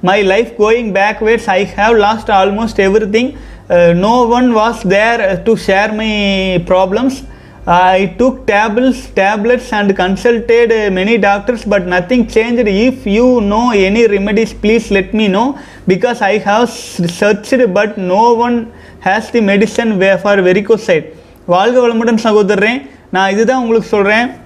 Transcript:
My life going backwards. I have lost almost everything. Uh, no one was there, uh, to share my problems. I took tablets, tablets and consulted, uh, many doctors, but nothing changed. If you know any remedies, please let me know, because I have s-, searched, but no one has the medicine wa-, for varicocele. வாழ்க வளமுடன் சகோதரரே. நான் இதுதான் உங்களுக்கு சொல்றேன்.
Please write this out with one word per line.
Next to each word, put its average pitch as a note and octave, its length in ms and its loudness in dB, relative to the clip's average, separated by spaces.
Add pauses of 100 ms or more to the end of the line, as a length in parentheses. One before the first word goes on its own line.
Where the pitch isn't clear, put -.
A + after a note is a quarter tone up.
My G3 200 2
life G3+ 340 0
going A3 360 0
backwards. G#3+ 560 0
I G3 160 0
have G#3+ 320 0
lost G#3+ 340 0
almost G3+ 480 0
everything. G#3+ 580 0 (320)
Uh, F3 240 4
no A3+ 340 2
one A#3+ 280 2
was A3 280 0
there, G#3+ 380 0
uh, F#3+ 240 0
to F3+ 120 2
share G3 360 0
my G3 720 -2
problems. G3 560 0 (460)
I F#3 500 2
took B3+ 160 2 (120)
tablets, A3 500 0 (200)
tablets G#3+ 540 0
and G3+ 300 0
consulted, A3+ 720 0
uh, G#3+ 180 0
many G3 280 0
doctors, G3+ 400 0 (120)
but G3+ 180 0
nothing F3+ 460 0
changed. A3+ 320 0
If G#3+ 280 0 (100)
you A#3 380 2
know G#3 200 0 (100)
any G#3 340 2
remedies, G3+ 400 0 (160)
please A3 260 2
let G3 240 0
me G#3+ 160 0
know, A3 240 0 (360)
because A#3 300 0
I G3+ 260 0
have G#3 180 2
s-, - 460 -6 (120)
searched, G#3+ 540 0
but G#3+ 220 -2
no G#3 400 0
one A#3+ 320 -2 (360)
has G3+ 180 0 (120)
the A#3+ 60 2 (140)
medicine A3 440 0
wa-, F#3+ 180 2
for G3+ 220 0
varicocele. F#3 680 0 (420)
வாழ்க A#3 420 2
வளமுடன் A#3 360 0
சகோதரரே. G#3+ 580 0 (280)
நான் F#3+ 200 0
இதுதான் A3+ 300 0
உங்களுக்கு A3+ 280 -2
சொல்றேன். G#3+ 420 0 (160)